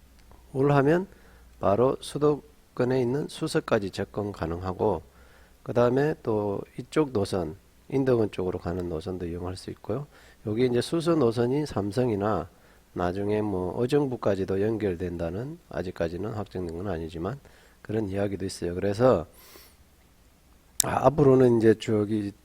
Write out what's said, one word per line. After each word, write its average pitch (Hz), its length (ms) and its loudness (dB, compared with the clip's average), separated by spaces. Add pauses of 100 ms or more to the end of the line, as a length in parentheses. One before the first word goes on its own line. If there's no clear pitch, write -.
(540)
올 139 180 2
하면 151 340 4 (540)
바로 113 400 2
수도권에 131 1000 -2
있는 139 280 -2
수서까지 117 640 -2
접근 101 400 -6
가능하고, 92 680 -2 (600)
그 120 100 -8
다음에 127 520 2
또 104 360 -2 (200)
이쪽 139 320 -2
노선, 98 420 -2 (360)
인덕원 127 420 2
쪽으로 90 260 -4
가는 87 300 -4
노선도 87 380 -6
이용할 87 300 -8
수 - 140 -12
있고요. 135 380 -8 (400)
여기 113 180 2
이제 120 140 2
수서 165 340 0
노선이 123 520 2
삼성이나 104 840 -2 (440)
나중에 101 480 0
뭐 92 400 -2
의정부까지도 110 840 0
연결된다는, 95 1040 -4
아직까지는 87 640 -6
확정된 92 440 -8
건 98 120 -6
아니지만 82 500 -6 (440)
그런 107 260 -4
이야기도 98 360 -4
있어요. 87 300 -6
그래서, 101 540 2 (1500)
아, - 240 0
앞으로는 131 520 6
이제 110 200 8
저기 104 540 -2 (120)